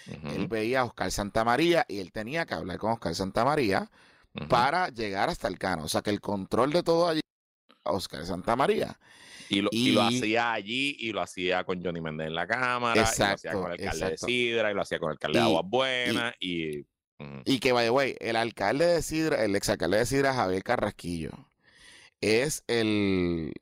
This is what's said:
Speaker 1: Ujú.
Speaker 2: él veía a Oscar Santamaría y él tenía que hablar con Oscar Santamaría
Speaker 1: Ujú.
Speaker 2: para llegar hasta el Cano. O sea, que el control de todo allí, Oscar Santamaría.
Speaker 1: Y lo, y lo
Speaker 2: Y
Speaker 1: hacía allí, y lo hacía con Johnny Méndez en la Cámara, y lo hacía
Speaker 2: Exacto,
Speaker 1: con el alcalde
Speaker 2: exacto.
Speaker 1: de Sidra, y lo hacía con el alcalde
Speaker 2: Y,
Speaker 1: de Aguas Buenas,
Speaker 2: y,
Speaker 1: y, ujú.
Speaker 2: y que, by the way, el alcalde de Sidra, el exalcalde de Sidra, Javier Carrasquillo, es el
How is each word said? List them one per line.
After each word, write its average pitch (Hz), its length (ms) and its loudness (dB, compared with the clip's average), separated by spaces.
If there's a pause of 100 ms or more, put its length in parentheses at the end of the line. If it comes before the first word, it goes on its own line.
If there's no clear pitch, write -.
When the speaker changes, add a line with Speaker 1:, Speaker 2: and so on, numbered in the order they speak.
(140)
Speaker 1:
Ujú. 76 140 -12
Speaker 2:
él 92 220 -4
veía 113 320 0
a - 20 2
Oscar 92 260 -4
Santamaría 120 800 2
y 101 120 -6
él 87 120 -10
tenía 131 340 -6
que - 100 -6
hablar 87 220 -6
con 107 140 0
Oscar 87 240 -2
Santamaría 113 760 2 (460)
Speaker 1:
Ujú. 73 140 -8
Speaker 2:
para 143 400 4
llegar 107 400 -2
hasta 175 180 -4
el 92 100 -4
Cano. 85 280 -2
O - 20 -8
sea, 107 140 0
que - 80 -2
el 101 100 2
control 104 540 0
de 175 100 2
todo 170 240 4
allí, 160 140 0 (640)
Oscar 85 420 -4
Santamaría. 120 720 0 (480)
Speaker 1:
Y 101 140 2
lo, 104 100 2
y 120 200 2
lo 101 180 6
Speaker 2:
Y 123 80 0
Speaker 1:
hacía 117 360 0
allí, 123 460 -4
y 113 120 -4
lo 95 100 -2
hacía 90 440 0
con 90 180 -4
Johnny 85 160 -2
Méndez 78 280 -6
en 80 80 -6
la 87 120 -2
Cámara, 120 480 0
y 110 40 4
lo 110 60 4
hacía 104 280 2
Speaker 2:
Exacto, 87 240 -6
Speaker 1:
con 90 100 -4
el 87 60 -6
alcalde 85 320 -4
Speaker 2:
exacto. 82 200 -4
Speaker 1:
de 120 60 -2
Sidra, 117 400 0
y - 20 -4
lo 95 80 0
hacía 82 180 -4
con 80 100 -2
el 78 40 -2
alcalde 76 260 0
Speaker 2:
Y, - 20 4
Speaker 1:
de 78 80 4
Aguas 82 180 2
Buenas, 123 720 0
Speaker 2:
y, 82 380 -4
Speaker 1:
y, - 20 -8 (400)
ujú. 71 240 -14
Speaker 2:
y 135 160 0
que, 127 140 2
by 120 120 4
the 113 60 2
way, 131 300 0
el 113 160 -2
alcalde 117 480 0
de 170 160 4
Sidra, 156 420 0
el 101 140 2
exalcalde 98 400 2
de 117 80 4
Sidra, 135 280 2
Javier 95 300 0
Carrasquillo, 85 680 -2 (880)
es 117 460 2
el 98 840 2 (100)